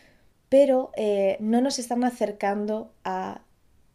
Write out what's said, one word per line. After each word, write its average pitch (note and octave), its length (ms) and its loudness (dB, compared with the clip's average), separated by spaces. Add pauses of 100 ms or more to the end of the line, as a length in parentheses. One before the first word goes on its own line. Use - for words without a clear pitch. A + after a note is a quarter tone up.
(500)
pero, C4+ 460 4
eh, G3+ 440 0
no A3 220 0
nos C4+ 160 -2
están A#3+ 260 -4
acercando G#3 880 -4 (120)
a F#3+ 400 -8 (520)